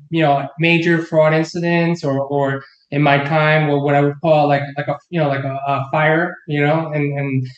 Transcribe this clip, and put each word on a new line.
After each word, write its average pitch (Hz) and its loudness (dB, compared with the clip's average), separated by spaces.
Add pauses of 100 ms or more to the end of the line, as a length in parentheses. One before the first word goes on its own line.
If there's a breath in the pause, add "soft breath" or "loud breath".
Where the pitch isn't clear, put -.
you 165 0
know, 139 2 (120)
major 165 2
fraud 156 2
incidents, 170 -2
or, 139 -2
or 139 -2 (280 loud breath)
in 143 -2
my 143 4
time, 156 2
or 143 0
what 143 2
I 143 4
would 143 0
call 151 4
like, 143 0 (140)
like 143 -6
a, 143 -4 (120)
you 175 -4
know, 147 2
like 135 -2
a, 135 -6
a 135 -2
fire, 160 0 (140)
you 147 -2
know, 156 0
and, 143 -4
and 135 -2 (120)